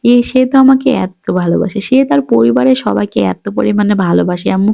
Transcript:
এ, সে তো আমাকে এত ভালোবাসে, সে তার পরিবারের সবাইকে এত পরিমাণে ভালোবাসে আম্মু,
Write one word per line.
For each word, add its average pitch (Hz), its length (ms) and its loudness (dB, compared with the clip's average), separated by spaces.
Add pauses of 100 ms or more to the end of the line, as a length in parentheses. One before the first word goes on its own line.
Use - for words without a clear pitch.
এ, 240 200 4
সে 254 240 0
তো 262 120 0
আমাকে 262 320 2
এত 190 400 -6
ভালোবাসে, 175 500 -2
সে 262 240 0
তার 285 160 0
পরিবারের 247 560 2
সবাইকে 208 440 -4
এত 190 280 -4
পরিমাণে 208 460 -2
ভালোবাসে 180 580 -2
আম্মু, 196 220 0